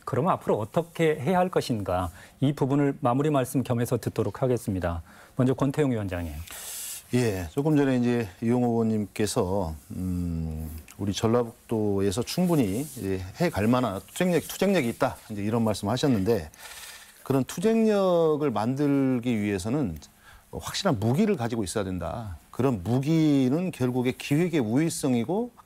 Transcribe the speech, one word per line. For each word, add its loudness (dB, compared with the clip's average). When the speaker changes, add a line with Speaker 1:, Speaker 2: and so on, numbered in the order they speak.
Speaker 1:
그러면 0
앞으로 0
어떻게 0
해야 0
할 2
것인가, -2
이 2
부분을 2
마무리 2
말씀 0
겸해서 0
듣도록 -2
하겠습니다. 0
먼저 4
권태용 0
위원장님. -4
Speaker 2:
예, 2
조금 2
전에 4
이제 2
이용호 2
의원님께서, 0
음, -4
우리 -2
전라북도에서 0
충분히 0
이제 -6
해갈 0
만한 2
투쟁력, 0
투쟁력이 0
있다, -2
이제 -6
이런 0
말씀하셨는데, 0
그런 2
투쟁력을 2
만들기 2
위해서는 -2
확실한 -2
무기를 2
가지고 -4
있어야 -2
된다. -6
그런 0
무기는 2
결국에 0
기획의 0
우위성이고 0